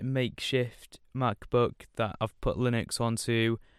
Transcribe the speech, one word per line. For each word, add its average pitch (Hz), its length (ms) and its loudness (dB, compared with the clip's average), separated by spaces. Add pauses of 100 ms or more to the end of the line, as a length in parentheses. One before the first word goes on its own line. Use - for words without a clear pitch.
makeshift 127 1000 -2 (160)
MacBook 123 680 0 (120)
that 110 260 -2
I've - 200 -4
put - 160 0
Linux 117 440 0
onto. 117 580 0 (200)